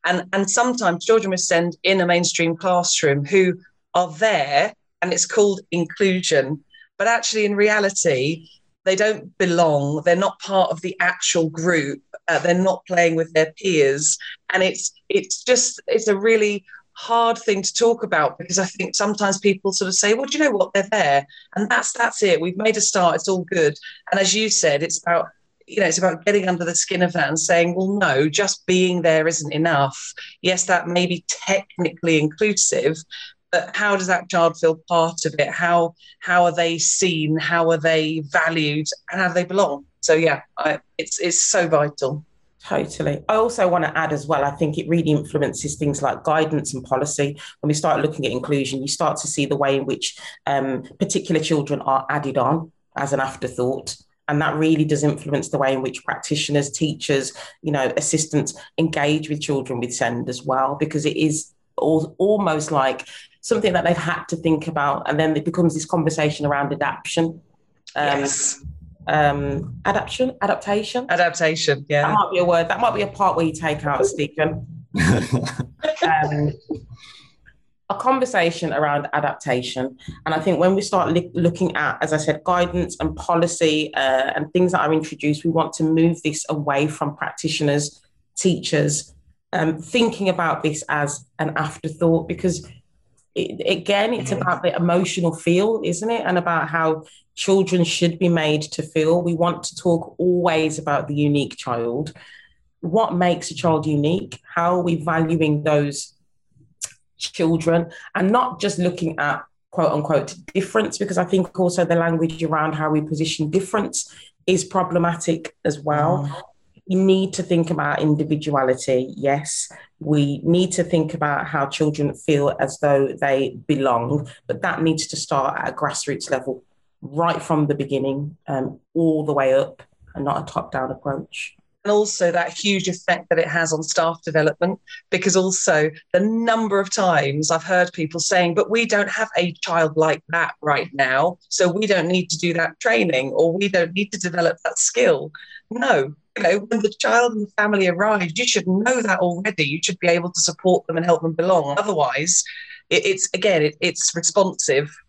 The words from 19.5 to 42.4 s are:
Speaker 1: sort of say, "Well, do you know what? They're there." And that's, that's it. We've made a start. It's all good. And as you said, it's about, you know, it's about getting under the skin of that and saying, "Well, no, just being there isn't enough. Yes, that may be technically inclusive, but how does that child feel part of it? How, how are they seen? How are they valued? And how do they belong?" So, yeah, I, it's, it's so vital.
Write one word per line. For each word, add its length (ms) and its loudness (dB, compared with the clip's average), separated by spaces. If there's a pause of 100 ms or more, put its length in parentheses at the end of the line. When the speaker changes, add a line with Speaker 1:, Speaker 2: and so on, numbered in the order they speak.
Speaker 1:
sort 160 -2
of 80 -2
say, 180 4
"Well, 120 0
do 120 -6
you 60 4
know 80 4
what? 220 0
They're 180 2
there." 340 4 (300)
And 140 -2
that's, 240 0
that's 280 -2
it. 200 4
We've 160 -4
made 180 2
a 60 0
start. 340 2
It's 140 -4
all 160 0
good. 320 2 (340)
And 80 0
as 160 2
you 140 0
said, 340 2
it's 180 -4
about, 260 0 (380)
you 140 -6
know, 80 2
it's 100 0
about 280 0
getting 240 2
under 160 -2
the 100 -4
skin 260 -2
of 120 0
that 160 0
and 100 -2
saying, 360 2
"Well, 180 0
no, 340 2
just 380 -2
being 360 2
there 280 4
isn't 240 -4
enough. 600 0 (280)
Yes, 240 0
that 240 0
may 180 2
be 220 -4
technically 880 0
inclusive, 800 0 (520)
but 280 -2
how 180 0
does 120 -2
that 220 -2
child 280 2
feel 320 2
part 360 0
of 140 -2
it? 100 2
How, 460 2 (240)
how 240 4
are 120 4
they 240 0
seen? 580 2
How 340 2
are 60 2
they 480 0
valued? 600 0 (220)
And 120 -4
how 80 0
do 60 -4
they 100 0
belong?" 400 0 (160)
So, 140 4
yeah, 260 2 (160)
I, 220 -2 (180)
it's, 240 -8
it's 240 0
so 240 0
vital. 560 0 (360)